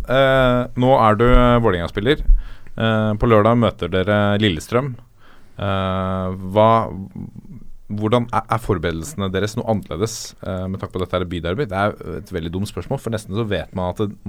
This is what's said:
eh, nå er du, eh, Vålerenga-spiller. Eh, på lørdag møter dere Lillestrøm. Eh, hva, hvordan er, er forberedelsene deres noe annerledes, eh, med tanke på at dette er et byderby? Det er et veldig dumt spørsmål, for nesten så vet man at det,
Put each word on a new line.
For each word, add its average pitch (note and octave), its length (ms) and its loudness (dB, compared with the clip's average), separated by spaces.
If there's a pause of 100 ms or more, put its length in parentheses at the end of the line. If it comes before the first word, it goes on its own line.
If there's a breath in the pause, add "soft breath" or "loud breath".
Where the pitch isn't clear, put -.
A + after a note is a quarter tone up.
eh, B2+ 680 2
nå B2+ 240 4
er A2 160 6
du, G#2+ 160 2
eh, B2 300 6
Vålerenga-spiller. G#2 580 0 (580 loud breath)
Eh, A2 360 2
på G#2 160 -2
lørdag A2 280 6
møter G2+ 320 0
dere G2+ 480 2
Lillestrøm. A2 580 0 (640 soft breath)
Eh, F#2+ 800 -2 (160)
hva, G#2+ 400 4 (1000)
hvordan G#2+ 440 0
er, A2 80 0 (100)
er A#2 80 0
forberedelsene F2 720 -4
deres F#2+ 240 -2
noe - 160 -6
annerledes, G2 720 -6
eh, F#2 240 -6
med F#2+ 140 -6
tanke G2 100 -10
på F#2 100 -6
at F2+ 80 -4
dette - 60 -6
er F2+ 60 0
et F2 80 -6
byderby? F2 400 -4
Det - 20 -8
er F#2+ 460 -4
et - 160 -14
veldig E2+ 180 -6
dumt F#2+ 160 -4
spørsmål, - 320 -6
for A2+ 120 -8
nesten G#2 220 -8
så A2+ 140 -4
vet F#2 260 -6
man F2+ 180 -4
at F2 60 -8
det, G#2 140 -2 (180)